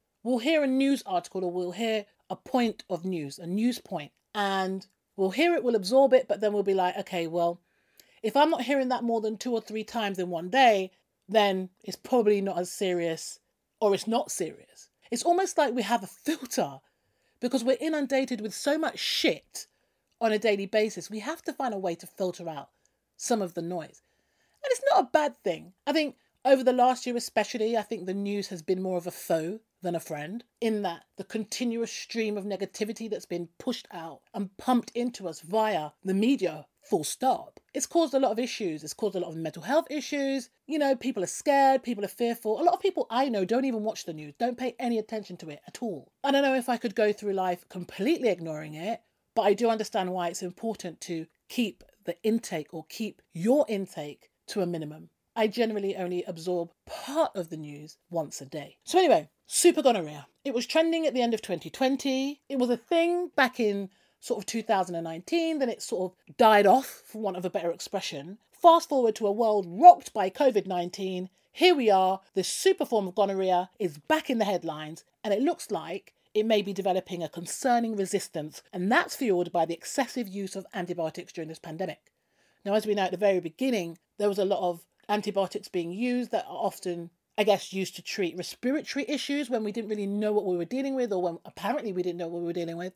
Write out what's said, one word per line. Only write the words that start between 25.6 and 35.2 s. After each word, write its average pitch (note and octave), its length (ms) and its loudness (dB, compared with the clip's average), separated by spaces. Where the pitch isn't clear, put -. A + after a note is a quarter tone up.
I C#4 80 0
think D#4 220 0
over C4 180 6
the B3 120 4
last B3+ 320 4
year A#3+ 100 -2
especially, A3 580 -2
I G#3+ 80 0
think G3 220 -10
the F#3 80 -2
news G3+ 360 -4
has F3 120 -10
been F#3 220 0
more F#3 160 -2
of F3 80 -6
a F3 40 -4
foe E3+ 500 -2
than F3 120 -2
a E3 60 -2
friend, D#3+ 440 -10
in A3 220 0
that E3+ 240 -6
the F#3+ 80 -10
continuous A3+ 640 -4
stream A3 460 -4
of F#3+ 80 -8
negativity G#3 640 -6
that's - 160 -6
been E3+ 320 -6
pushed - 340 -6
out D#3+ 300 -14
and G3 240 -6
pumped B3 320 0
into A#3+ 360 -6